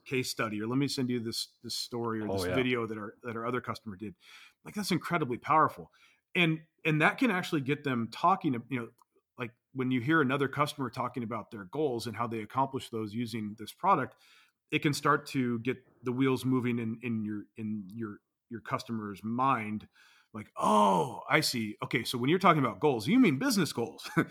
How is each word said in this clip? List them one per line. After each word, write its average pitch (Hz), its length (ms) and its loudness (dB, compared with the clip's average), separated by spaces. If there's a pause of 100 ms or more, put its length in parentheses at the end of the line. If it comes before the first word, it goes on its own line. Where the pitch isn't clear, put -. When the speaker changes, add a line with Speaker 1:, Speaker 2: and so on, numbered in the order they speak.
Speaker 1:
case 127 240 -2
study, 107 320 -4
or 110 60 -4
let 127 100 0
me 139 100 2
send 131 220 -2
you 123 100 0
this, 110 300 -6 (120)
this 113 140 -8
story 117 460 -4
or 104 80 -4
Speaker 2:
Oh, 98 80 -2
Speaker 1:
this 95 100 -2
Speaker 2:
yeah. - 80 0
Speaker 1:
video 123 320 0
that 107 100 -8
our, 107 260 -12
that 117 120 -8
our 113 100 -6
other 123 140 -2
customer 113 380 -8
did." 101 180 -10 (480)
Like, - 120 -14
that's 202 160 -4
incredibly 151 460 0
powerful. - 540 2 (440)
And, 160 240 2 (260)
and 156 160 2
that 196 160 4
can 247 140 2
actually 180 300 0
get 135 220 -2
them 120 280 0
talking, 175 420 2 (160)
you 131 100 -4
know, 117 100 -8 (480)
like, 120 140 -6 (220)
when 131 180 0
you 127 100 2
hear 156 200 4
another 135 260 2
customer 139 420 -2
talking 120 340 -4
about 107 280 -6
their 104 120 -10
goals 123 420 -2
and 110 100 -6
how 117 120 -2
they 113 140 -4
accomplish 135 480 -2
those 110 240 -6
using 110 440 -4
this 104 140 -14
product, 170 440 0 (540)
it 151 100 0
can 147 140 2
start 147 340 4
to 120 320 0
get 120 180 -2 (260)
the 123 80 -2
wheels 127 340 2
moving 123 340 2
in, 113 220 -4
in 117 220 -2
your, 104 220 -4 (100)
in 107 380 -6
your, 107 260 -8 (300)
your 117 100 -8
customer's 107 640 -6
mind. 113 640 -2 (460)
Like, 107 240 -14
"Oh, 196 720 4
I 151 100 4
see. 110 420 -2
Okay, 127 220 -2
so - 140 -4
when 120 120 0
you're 180 80 4
talking 165 260 6
about 98 180 -2
goals, 120 260 2
you 214 100 6
mean 170 220 6
business 202 340 2
goals, - 340 -4 (240)